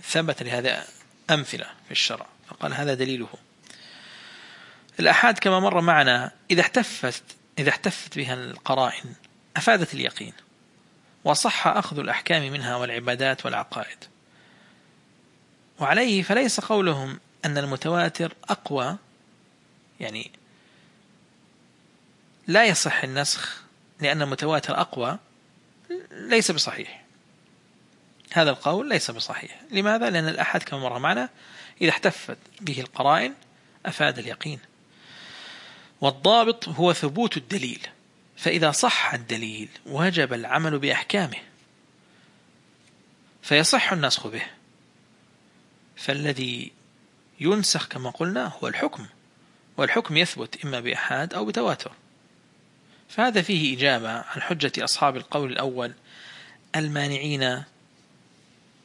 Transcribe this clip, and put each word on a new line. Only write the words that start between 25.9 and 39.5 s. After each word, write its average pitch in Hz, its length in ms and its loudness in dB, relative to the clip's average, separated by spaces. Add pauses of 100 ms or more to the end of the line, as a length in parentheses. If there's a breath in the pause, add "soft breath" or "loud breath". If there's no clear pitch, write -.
ليس 226 400 2
بصحيح. - 520 -4 (1300)
هذا 160 160 6
القول 196 400 0
ليس 165 220 0
بصحيح. - 500 -10 (100)
لماذا؟ 220 380 2
لأن 165 180 0
الآحاد 160 360 -2
كما 139 160 -8
مر 123 200 -4
معنا 202 300 0 (520 loud breath)
إذا 170 80 6
احتفت - 480 -2 (240)
به 139 200 -4
القرائن 156 520 2 (520 soft breath)
أفاد 143 340 0
اليقين. 123 400 -10 (1400 loud breath)
والضابط 214 680 4
هو 165 240 4
ثبوت 165 440 0
الدليل، 131 500 -6 (500)
فإذا 160 340 2
صح - 420 2
الدليل 113 560 -6 (160)